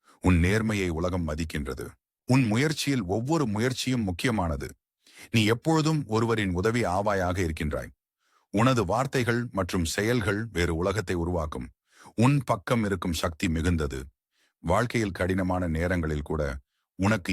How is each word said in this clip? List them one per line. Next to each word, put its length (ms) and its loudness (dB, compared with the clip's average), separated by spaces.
உன் 160 6
நேர்மையை 500 2
உலகம் 380 -2
மதிக்கின்றது. 580 -6
உன் 160 6
முயற்சியில் 640 0
ஒவ்வொரு 400 0
முயற்சியும் 600 -2
முக்கியமானது. 600 -2
நீ 140 4
எப்பொழுதும் 600 2
ஒருவரின் 460 2
உதவி 340 2
ஆவாயாக 520 0
இருக்கின்றாய். 520 -4
உனது 320 4
வார்த்தைகள் 560 0
மற்றும் 340 -2
செயல்கள் 560 0
வேறு 240 0
உலகத்தை 400 -2
உருவாக்கும். 520 -4
உன் 280 4
பக்கம் 400 0
இருக்கும் 340 -2
சக்தி 300 -2
மிகுந்தது. 500 0
வாழ்க்கையில் 540 0
கடினமான 500 0
நேரங்களில் 640 -2
கூட 120 -2
உனக்கு 340 0